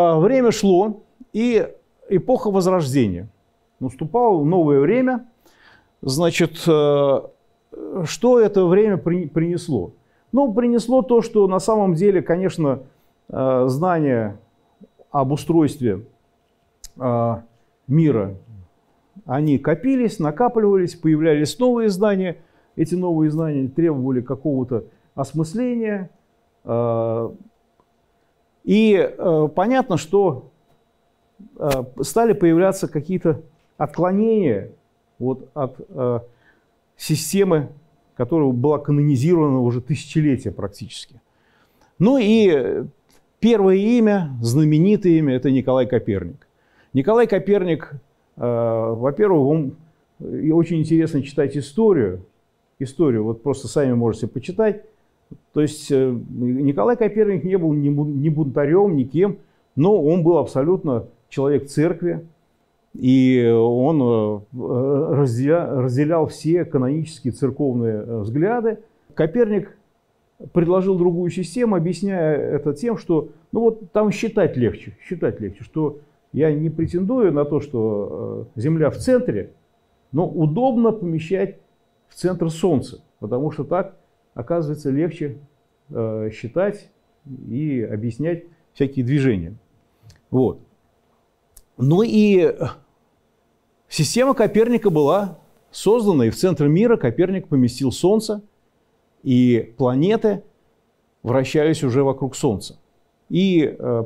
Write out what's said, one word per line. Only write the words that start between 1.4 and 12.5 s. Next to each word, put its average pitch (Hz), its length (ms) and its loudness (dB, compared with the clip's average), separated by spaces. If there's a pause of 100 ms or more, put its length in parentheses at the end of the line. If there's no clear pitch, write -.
эпоха 208 420 0
Возрождения. 139 760 0 (520)
Наступало 165 640 0
новое 151 360 4
время. 247 460 2 (760)
Значит, 165 640 0
э, 143 540 4 (840)
что 240 360 2
это 202 260 4
время 196 320 4
при-, 175 300 -2
принесло? 160 640 -4 (400)
Ну, 254 220 2
принесло 240 480 2
то, 240 200 2
что 214 260 2
на 185 120 0
самом 202 340 0
деле, 185 280 2
конечно, 165 600 -2 (460)